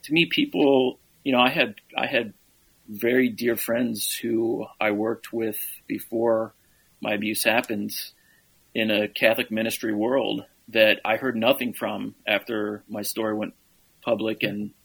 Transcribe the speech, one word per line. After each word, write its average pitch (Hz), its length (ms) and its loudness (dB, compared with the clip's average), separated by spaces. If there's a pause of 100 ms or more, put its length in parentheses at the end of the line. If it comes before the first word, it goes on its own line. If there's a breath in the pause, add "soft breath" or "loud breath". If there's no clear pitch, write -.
To 147 100 -6
me, 165 120 6
people, 139 720 2 (240)
you 139 80 0
know, 123 80 4
I 123 100 6
had, 131 260 0 (220)
I - 100 -2
had 120 260 -2 (560)
very 123 400 2
dear 117 260 -2
friends 117 580 -2
who 113 520 -2 (160)
I 107 100 2
worked 107 400 -2
with 113 260 -4 (300)
before 113 680 -2 (460 soft breath)
my 107 140 -2
abuse 107 320 -2
happened 107 480 0 (840 soft breath)
in 110 160 0
a 104 160 2
Catholic 117 420 2
ministry 110 440 -2
world 120 500 0 (240)
that 110 380 4
I 110 100 2
heard 120 220 -2
nothing 120 340 2
from 104 440 -6 (120)
after 104 600 -2
my 104 120 -8
story 110 320 -4
went 107 200 -6 (480)
public 110 420 -2
and 104 280 -4 (140)